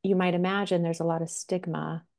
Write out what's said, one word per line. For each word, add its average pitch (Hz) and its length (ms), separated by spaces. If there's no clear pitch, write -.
you 190 140
might 180 180
imagine, 185 480
there's 170 180
a 165 40
lot 165 180
of 165 80
stigma 165 720